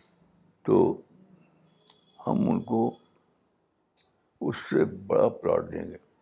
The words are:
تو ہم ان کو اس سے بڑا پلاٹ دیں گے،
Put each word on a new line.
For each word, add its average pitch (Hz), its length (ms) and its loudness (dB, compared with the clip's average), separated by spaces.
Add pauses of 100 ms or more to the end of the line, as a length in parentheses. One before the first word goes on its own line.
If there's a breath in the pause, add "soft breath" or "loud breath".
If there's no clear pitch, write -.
(600 soft breath)
تو - 400 2 (1300)
ہم - 220 2
ان - 140 0
کو 117 340 -2 (1400)
اس 135 160 -4
سے - 280 0
بڑا 98 440 0
پلاٹ - 420 -2
دیں 82 200 -10
گے، - 60 -16 (240)